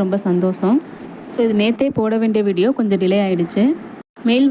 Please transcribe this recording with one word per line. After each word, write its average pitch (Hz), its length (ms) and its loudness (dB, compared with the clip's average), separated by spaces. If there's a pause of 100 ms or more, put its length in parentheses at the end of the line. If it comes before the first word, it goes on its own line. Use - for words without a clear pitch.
ரொம்ப 190 200 0
சந்தோஷம். 185 540 2 (560)
So, - 120 -4
இது 220 160 0
நேத்தே 233 260 2 (100)
போட 214 240 0
வேண்டிய 214 260 2
வீடியோ 190 300 2
கொஞ்சம் 196 260 0
டிலே 190 220 2
ஆயிடுச்சு. 185 380 0 (680)
மெயில் 262 220 4